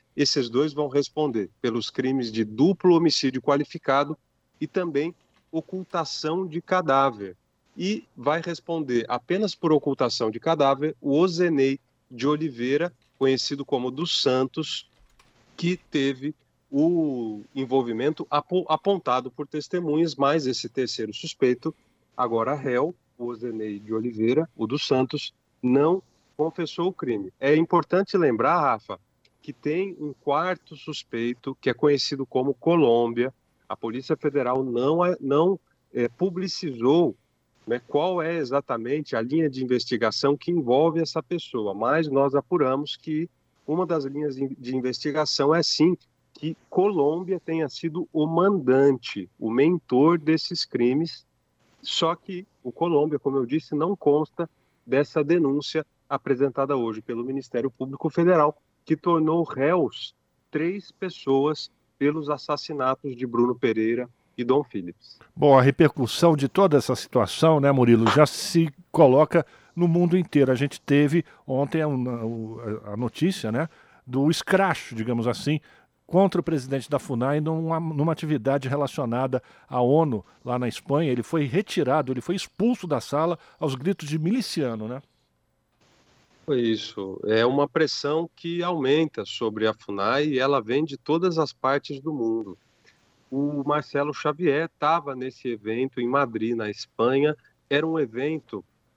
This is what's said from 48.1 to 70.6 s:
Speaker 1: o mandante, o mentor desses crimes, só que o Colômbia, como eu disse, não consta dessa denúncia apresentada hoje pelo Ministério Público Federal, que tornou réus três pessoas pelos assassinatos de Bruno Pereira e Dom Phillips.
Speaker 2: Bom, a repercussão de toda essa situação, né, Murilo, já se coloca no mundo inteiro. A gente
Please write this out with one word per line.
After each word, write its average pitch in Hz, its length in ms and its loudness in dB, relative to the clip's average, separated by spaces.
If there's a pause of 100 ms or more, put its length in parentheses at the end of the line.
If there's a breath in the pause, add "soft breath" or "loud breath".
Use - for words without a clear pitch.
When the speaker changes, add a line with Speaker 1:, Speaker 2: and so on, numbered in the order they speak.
Speaker 1:
o 156 140 0
mandante, 139 1040 2 (100)
o 113 120 -4
mentor 156 680 4
desses 160 460 -2
crimes, 127 600 -2 (560)
só 170 340 -2
que 185 300 -12 (180)
o 123 80 -8
Colômbia, 151 460 0
como 139 180 -2
eu 127 100 0
disse, 151 280 -4
não 165 200 0
consta 151 540 0 (360)
dessa 143 380 0
denúncia 151 640 0 (220)
apresentada 139 680 0
hoje 113 240 -2
pelo 117 240 -8
Ministério 131 460 -4
Público 135 400 -6
Federal, 170 460 4 (280)
que 156 120 0
tornou 165 480 0
réus 147 720 -2 (360)
três 175 400 -4
pessoas 147 800 -2 (260)
pelos 147 320 -2
assassinatos 143 880 -4
de 123 100 -6
Bruno 120 300 2
Pereira 117 540 0 (280)
e 127 60 -6
Dom 135 220 2
Phillips. - 540 -12 (180 soft breath)
Speaker 2:
Bom, 139 200 8
a 127 60 10
repercussão 143 720 4
de 139 140 0
toda 180 280 4
essa 127 200 2
situação, 143 640 2
né, 139 100 4
Murilo, 117 400 6
já 151 160 6
se - 460 0 (180)
coloca 147 560 6 (300 soft breath)
no 175 100 2
mundo 175 300 4
inteiro. 143 340 4
A 127 40 4
gente 139 260 -2